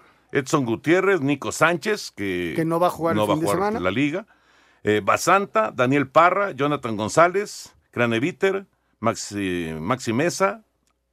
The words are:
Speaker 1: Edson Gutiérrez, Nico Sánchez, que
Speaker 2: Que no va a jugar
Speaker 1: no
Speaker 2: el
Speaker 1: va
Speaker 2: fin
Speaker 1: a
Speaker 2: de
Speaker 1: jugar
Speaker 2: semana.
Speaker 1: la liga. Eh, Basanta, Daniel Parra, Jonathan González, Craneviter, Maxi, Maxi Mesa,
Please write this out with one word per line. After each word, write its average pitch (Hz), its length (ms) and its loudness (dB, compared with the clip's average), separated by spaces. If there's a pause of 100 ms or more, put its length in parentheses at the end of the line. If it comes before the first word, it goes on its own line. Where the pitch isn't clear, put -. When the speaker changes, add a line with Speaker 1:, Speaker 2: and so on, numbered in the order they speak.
(320)
Speaker 1:
Edson 143 340 0
Gutiérrez, 180 540 2
Nico 139 320 -2
Sánchez, 175 580 -2
que 90 460 -4
Speaker 2:
Que 160 80 -2
no 165 160 0
va 180 80 4
a - 20 2
jugar 165 240 -4
Speaker 1:
no 107 80 2
Speaker 2:
el 104 80 0
Speaker 1:
va - 40 4
Speaker 2:
fin 156 100 -2
Speaker 1:
a - 20 0
Speaker 2:
de 202 60 2
Speaker 1:
jugar 202 160 0
Speaker 2:
semana. 220 120 -4
Speaker 1:
la 90 120 0
liga. 147 340 -2 (560)
Eh, 104 220 2
Basanta, 196 680 2
Daniel 135 360 2
Parra, 180 420 4
Jonathan 139 460 -2
González, 175 800 0 (160)
Craneviter, 160 760 0 (320)
Maxi, 95 800 -4
Maxi 113 340 -4
Mesa, 190 520 -2 (480)